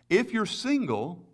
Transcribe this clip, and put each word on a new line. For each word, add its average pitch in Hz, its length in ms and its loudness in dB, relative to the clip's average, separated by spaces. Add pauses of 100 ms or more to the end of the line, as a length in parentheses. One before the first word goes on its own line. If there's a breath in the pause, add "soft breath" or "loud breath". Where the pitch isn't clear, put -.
If 233 220 4
you're 220 140 0
single, 175 880 -2